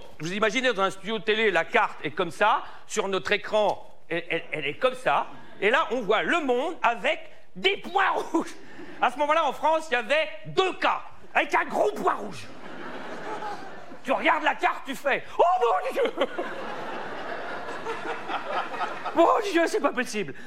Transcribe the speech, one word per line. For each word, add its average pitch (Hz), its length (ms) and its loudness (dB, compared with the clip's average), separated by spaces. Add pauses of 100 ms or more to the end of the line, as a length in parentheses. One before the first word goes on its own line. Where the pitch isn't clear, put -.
(200)
vous 160 120 -6
imaginez 220 400 2
dans 190 100 2
un 190 80 4
studio 220 280 -4
de 170 60 -8
télé, 214 260 4
la 165 140 4
carte 202 400 2
est 156 80 -2
comme 180 180 0
ça, 214 320 4 (240)
sur 202 220 -2
notre 190 240 0
écran, 202 520 2 (240)
elle, 165 220 -2
elle, 165 220 -2
elle 143 140 -4
est 147 120 -6
comme 254 160 2
ça, 151 320 2 (340)
et 202 100 4
là, 285 200 4
on 247 120 -2
voit 196 200 2
le 277 180 2
monde 277 440 0
avec 240 340 2 (380)
des 359 220 0
points 370 320 0
rouges. - 440 -2 (480)
À 240 80 8
ce 269 80 -8
moment-là, 302 260 4
en 262 80 2
France, 311 380 2
il 240 40 0
y - 20 6
avait 285 320 2 (180)
deux 339 280 2
cas, 214 280 2 (320)
avec 294 180 2
un 349 120 4
gros - 260 2
point 370 240 2
rouge. - 320 -8 (1600)
Tu 262 100 0
regardes 302 300 2
la 294 120 2
carte, 349 300 0
tu 269 100 -6
fais : « 247 300 0 (140)
Oh - 40 8 (200)
mon 508 320 2
Dieu ! 508 180 2 (3000)
Mon 339 260 6 (100)
Dieu, 330 160 4
c'est 415 140 0
pas - 140 0
possible ! » 214 400 -4 (120)